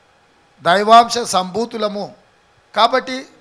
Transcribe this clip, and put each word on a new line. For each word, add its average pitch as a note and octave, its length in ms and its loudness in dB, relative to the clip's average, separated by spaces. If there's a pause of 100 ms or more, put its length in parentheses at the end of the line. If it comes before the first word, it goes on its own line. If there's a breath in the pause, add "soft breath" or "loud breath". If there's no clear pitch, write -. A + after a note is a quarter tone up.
(680)
దైవాంశ A3 480 4 (180)
సంభూతులము. G3+ 720 -6 (720)
కాబట్టి B3+ 400 0 (240)